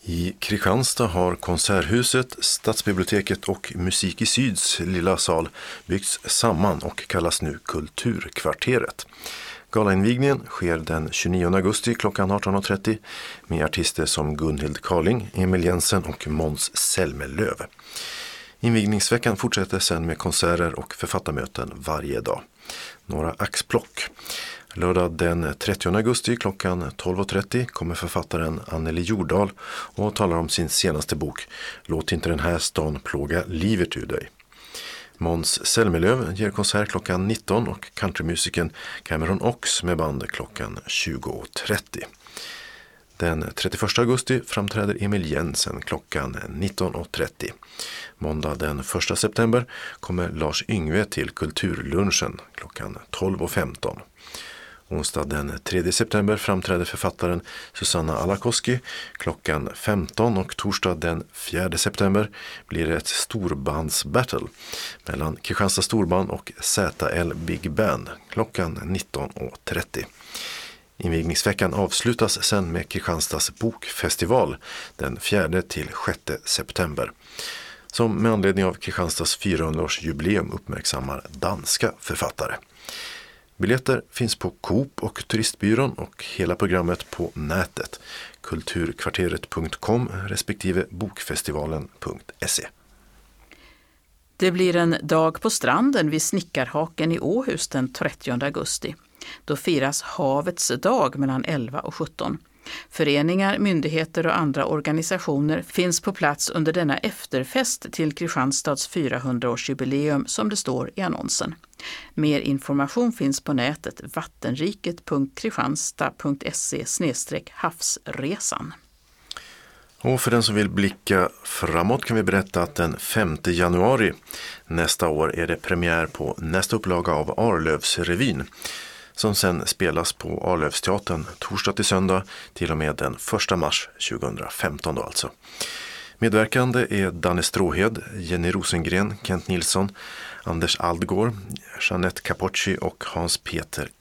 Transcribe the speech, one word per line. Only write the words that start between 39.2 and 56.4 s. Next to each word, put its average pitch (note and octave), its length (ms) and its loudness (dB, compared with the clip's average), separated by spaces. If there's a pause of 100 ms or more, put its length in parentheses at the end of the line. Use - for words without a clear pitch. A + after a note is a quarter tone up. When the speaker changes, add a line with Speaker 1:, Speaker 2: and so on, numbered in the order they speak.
Speaker 1:
Ox - 400 0
med F2 140 2
band D2 340 -2
klockan - 560 -8
tjugo - 440 -4
och - 220 -8
trettio. - 540 -4 (1080)
Den D#2+ 380 0
trettioförsta - 480 0
augusti B2+ 440 4
framträder G2+ 540 0
Emil G2+ 320 0
Jensen D2 480 -2
klockan - 560 -4 (120)
nitton F#2 460 -2
och - 180 -8
trettio. - 400 -4 (640)
Måndag D2+ 360 -2
den D2+ 300 -2
första - 320 -2
september A2+ 500 2 (340)
kommer F2+ 280 -2
Lars D#2 400 0
Yngve F#2 360 2
till - 260 -2
Kulturlunchen E2 1120 0 (140)
klockan - 440 -10 (120)
tolv F#2+ 320 0
och E2+ 80 -2
femton. - 500 -4 (880)
Onsdag D#2 360 -2
den C#2+ 380 -4
tredje F2+ 300 0
september G#2 440 2
framträder F#2 480 0